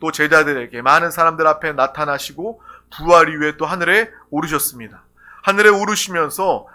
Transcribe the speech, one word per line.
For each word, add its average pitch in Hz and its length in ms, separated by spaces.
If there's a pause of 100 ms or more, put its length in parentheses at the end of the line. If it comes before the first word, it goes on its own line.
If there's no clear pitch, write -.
또 160 120
제자들에게 143 680
많은 151 300
사람들 165 360
앞에 156 260
나타나시고 147 920 (340)
부활 165 340
이후에 151 260
또 156 100
하늘에 185 440 (200)
오르셨습니다. 139 720 (400)
하늘에 202 280
오르시면서 190 1040